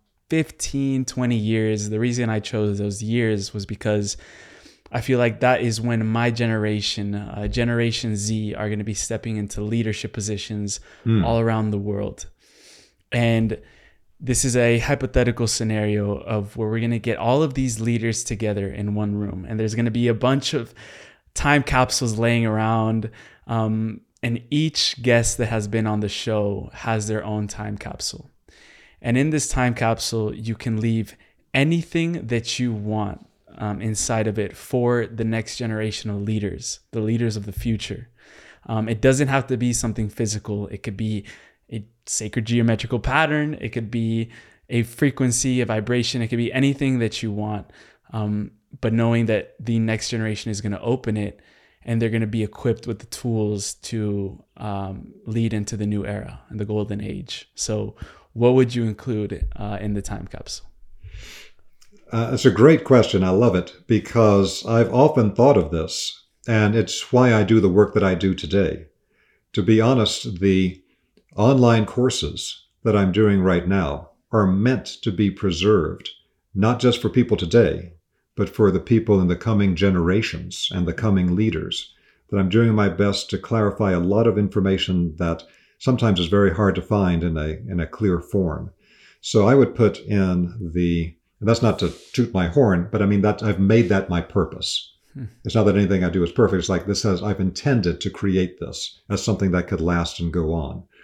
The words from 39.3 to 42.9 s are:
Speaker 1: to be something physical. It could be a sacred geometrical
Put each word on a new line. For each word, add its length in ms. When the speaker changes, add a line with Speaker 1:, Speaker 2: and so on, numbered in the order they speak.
Speaker 1:
to 80
be 160
something 380
physical. 580
It 160
could 140
be 260
a 140
sacred 400
geometrical 540